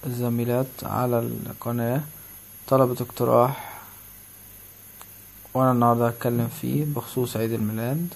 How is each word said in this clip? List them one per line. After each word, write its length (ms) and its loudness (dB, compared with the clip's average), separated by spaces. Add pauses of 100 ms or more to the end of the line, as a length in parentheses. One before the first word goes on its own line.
الزميلات 600 0 (160)
على 360 0
القناة 800 -2 (680)
طلبت 320 4
اقتراح، 840 2 (1700)
وأنا 180 4
النهاردة 360 4
هتكلم 400 -2 (120)
فيه 240 -2
بخصوص 520 -4
عيد 160 -2
الميلاد. 640 -2